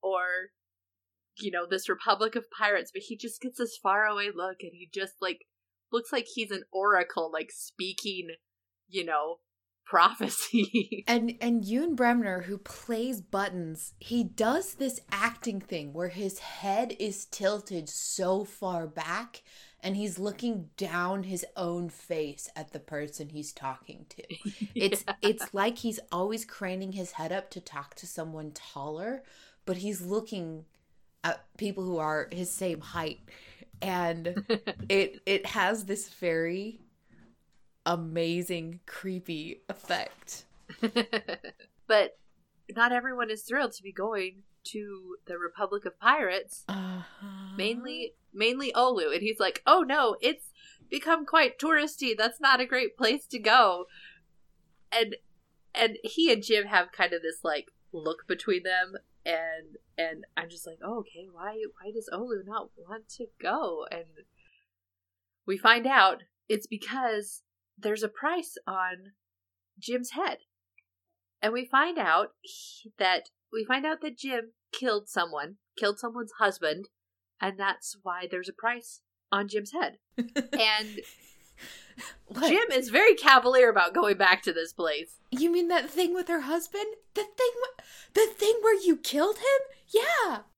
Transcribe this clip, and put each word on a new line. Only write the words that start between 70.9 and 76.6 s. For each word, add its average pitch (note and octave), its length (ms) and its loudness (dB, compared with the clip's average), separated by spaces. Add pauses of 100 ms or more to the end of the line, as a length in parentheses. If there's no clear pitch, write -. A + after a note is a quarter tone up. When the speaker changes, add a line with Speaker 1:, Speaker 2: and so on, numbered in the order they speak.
Speaker 1:
And G#3+ 120 2
we B3+ 100 -2
find D4+ 340 2
out F#3 340 4 (100)
he, - 580 -18
that, F#3 300 2 (200)
we A3 140 -4
find C4 220 0
out D#4 160 -2
that D4+ 160 -8
Jim A#3 340 -4 (260)
killed G#3 300 0
someone, E3 480 -4 (240)
killed G#3 180 0
someone's A#3 400 -8
husband, F#3 520 0 (500)